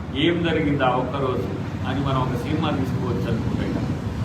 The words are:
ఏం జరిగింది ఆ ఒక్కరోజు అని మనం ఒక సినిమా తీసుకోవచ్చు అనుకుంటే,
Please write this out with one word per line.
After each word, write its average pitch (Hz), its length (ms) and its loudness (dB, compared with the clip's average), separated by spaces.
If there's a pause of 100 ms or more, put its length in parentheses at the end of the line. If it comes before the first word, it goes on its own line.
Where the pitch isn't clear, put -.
(180)
ఏం 170 260 2
జరిగింది 147 400 2
ఆ 127 60 6
ఒక్కరోజు 127 600 0 (380)
అని 135 180 0
మనం 131 160 2
ఒక 127 140 0
సినిమా - 340 0
తీసుకోవచ్చు - 640 0
అనుకుంటే, - 360 0 (580)